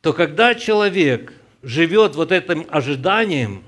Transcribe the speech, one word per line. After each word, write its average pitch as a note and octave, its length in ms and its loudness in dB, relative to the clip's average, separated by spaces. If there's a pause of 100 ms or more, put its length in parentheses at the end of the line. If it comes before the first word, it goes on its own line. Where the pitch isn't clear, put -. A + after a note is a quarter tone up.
то D#3+ 120 0
когда F3 420 2
человек G3 800 0 (280)
живет E3 520 2
вот E3 180 -2
этим E3+ 380 -2
ожиданием C#3 960 -2